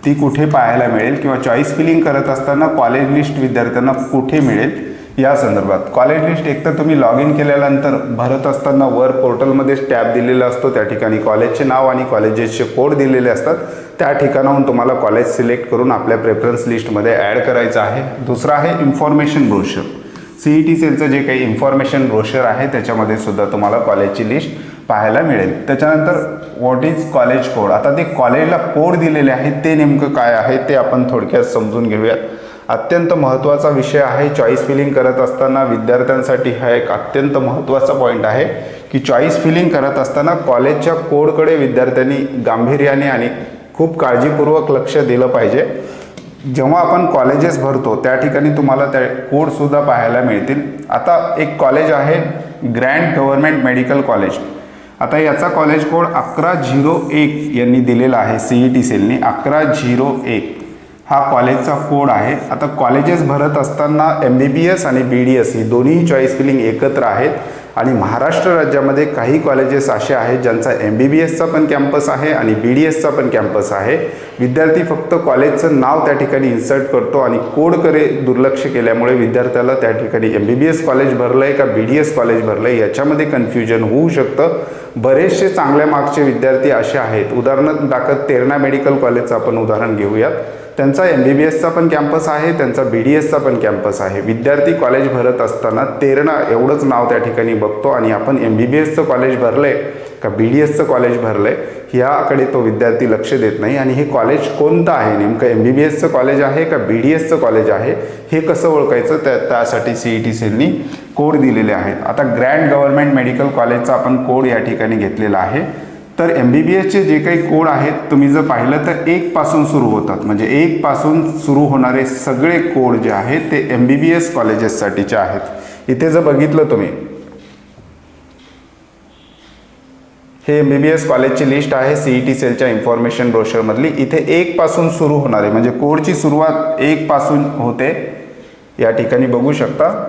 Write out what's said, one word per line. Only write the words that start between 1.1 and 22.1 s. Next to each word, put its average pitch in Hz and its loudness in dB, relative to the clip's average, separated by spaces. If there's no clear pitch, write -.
किंवा 135 -2
चॉईस 127 0
फिलिंग 160 2
करत 143 0
असताना 139 0
कॉलेज 135 0
लिस्ट 147 0
विद्यार्थ्यांना 123 0
कुठे 131 -2
मिळेल, 120 2
या 135 4
संदर्भात. 98 0
कॉलेज 151 2
लिस्ट 165 -2
एकतर 147 -2
तुम्ही 156 2
लॉग 120 4
इन 147 2
केल्यानंतर 143 2
भरत 135 -2
असताना 139 2
वर 127 2
पोर्टलमध्येच 131 0
टॅब 117 0
दिलेला 123 2
असतो, 123 0
त्या 123 0
ठिकाणी 107 -2
कॉलेजचे 110 0
नाव 131 2
आणि 127 0
कॉलेजेसचे 110 0
कोड 135 0
दिलेले 131 2
असतात, 147 0
त्या 143 0
ठिकाणाहून 139 2
तुम्हाला 123 2
कॉलेज 120 0
सिलेक्ट 120 -2
करून 123 0
आपल्या 113 0
प्रेफरन्स 113 0
लिस्टमध्ये 113 0
ॲड 104 0
करायचं 120 0
आहे. 107 -2
दुसरा 135 0
आहे 165 0
इन्फॉर्मेशन 147 2
ब्रोशर. 98 -2
सीईटी 156 4
सेलचं 151 2
जे 139 2
काही 131 -2
इन्फॉर्मेशन 135 0
ब्रोशर 113 0